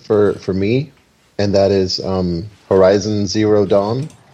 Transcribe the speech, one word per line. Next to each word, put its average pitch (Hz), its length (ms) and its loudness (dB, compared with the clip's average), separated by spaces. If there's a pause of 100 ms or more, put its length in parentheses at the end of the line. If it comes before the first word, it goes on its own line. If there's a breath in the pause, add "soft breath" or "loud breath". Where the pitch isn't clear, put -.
for, 104 320 2
for - 180 -8
me, 110 400 -2 (460)
and 101 160 -2
that 98 160 4
is, 95 340 0
um, 90 420 -4 (220)
Horizon 101 580 2
Zero 107 380 0
Dawn. 107 440 -2 (260)